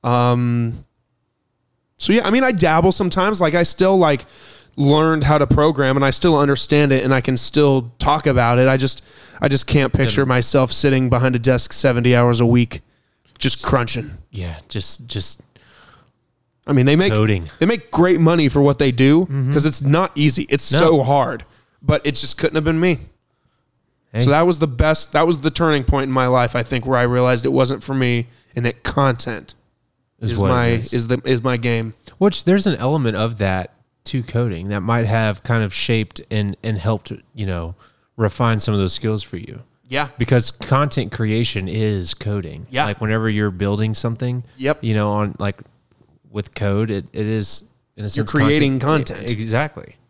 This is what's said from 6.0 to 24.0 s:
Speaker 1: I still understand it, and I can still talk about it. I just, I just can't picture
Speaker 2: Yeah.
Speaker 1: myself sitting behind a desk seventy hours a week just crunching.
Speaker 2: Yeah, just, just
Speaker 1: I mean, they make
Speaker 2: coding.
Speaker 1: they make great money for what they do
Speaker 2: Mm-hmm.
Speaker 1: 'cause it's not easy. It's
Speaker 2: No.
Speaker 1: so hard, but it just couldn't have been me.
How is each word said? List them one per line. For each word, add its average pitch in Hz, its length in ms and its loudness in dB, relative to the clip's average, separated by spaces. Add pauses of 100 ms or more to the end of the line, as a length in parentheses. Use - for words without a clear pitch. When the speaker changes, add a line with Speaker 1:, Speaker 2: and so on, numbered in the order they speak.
Speaker 1:
I 135 60 2
still 160 260 2
understand 143 540 2
it, 131 120 2
and 131 100 2
I 131 80 2
can 131 160 -2
still 135 600 2
talk 151 300 0
about 123 320 2
it. 131 80 4
I 135 100 2
just, 131 260 -2 (380)
I - 60 0
just 139 200 0
can't 139 240 2
picture 139 300 0
Speaker 2:
Yeah. 135 40 2
Speaker 1:
myself 127 460 2
sitting 131 380 2
behind 123 260 2
a 120 40 0
desk 123 340 0
seventy 123 420 2
hours 120 240 4
a 120 60 4
week 120 360 2 (580)
just - 240 -2
crunching. 120 480 -2 (200)
Speaker 2:
Yeah, 87 280 -8 (100)
just, - 380 -8
just - 340 -8 (1300)
Speaker 1:
I 143 60 0
mean, 127 120 4
they 143 100 4
make 185 180 2
Speaker 2:
coding. 104 360 0 (100)
Speaker 1:
they 165 60 2
make 220 260 -2
great 175 280 4
money 165 300 4
for 139 120 2
what 139 160 2
they 139 140 2
do 135 300 4
Speaker 2:
Mm-hmm. 139 320 -2
Speaker 1:
'cause 151 120 2
it's 151 160 -2
not 156 340 2
easy. 143 340 0
It's - 220 -2
Speaker 2:
No. 135 60 2
Speaker 1:
so 160 260 4
hard, 127 420 0 (360)
but 143 240 0
it 147 100 0
just - 220 -6
couldn't - 180 -2
have 156 80 0
been 160 160 0
me. 170 200 0 (1120)